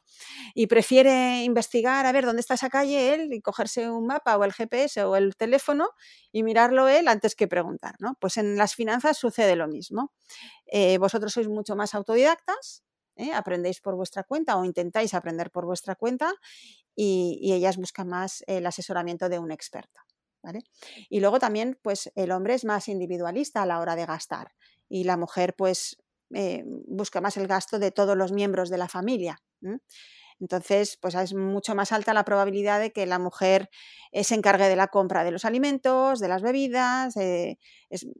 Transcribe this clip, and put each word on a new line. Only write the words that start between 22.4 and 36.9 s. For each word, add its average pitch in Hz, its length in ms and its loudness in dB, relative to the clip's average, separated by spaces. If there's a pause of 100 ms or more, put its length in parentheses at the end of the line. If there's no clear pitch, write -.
es 247 100 -2
más 208 240 -2
individualista 185 720 -4
a 185 40 -2
la 170 140 0
hora 170 160 -4
de 165 100 -6
gastar - 480 -10 (340)
y 185 160 -4
la 180 120 2
mujer, 180 400 -2
pues, 185 400 -2 (380)
eh, 185 280 -4 (240)
busca 190 340 -6
más 196 180 -2
el 196 80 -4
gasto 196 320 -2
de 196 120 0
todos 202 260 2
los 190 160 0
miembros 190 380 0
de 180 80 -2
la 180 100 -4
familia, 185 540 -4 (200)
¿m? 208 180 -10 (600)
Entonces, 196 600 0
pues, 175 160 -4
es 185 180 -2
mucho 196 400 -2
más 196 160 -2
alta 220 240 0
la 208 100 4
probabilidad 202 540 0
de 220 140 -2
que 196 140 -4
la 180 120 0
mujer, 190 500 2 (440)
eh, 208 100 -2
se 220 140 0
encargue 196 320 6
de 190 80 4
la 190 120 4
compra 190 360 2
de 175 80 0
los 175 120 -6
alimentos, 262 760 0
de 196 80 -2
las 185 140 0
bebidas, 254 760 0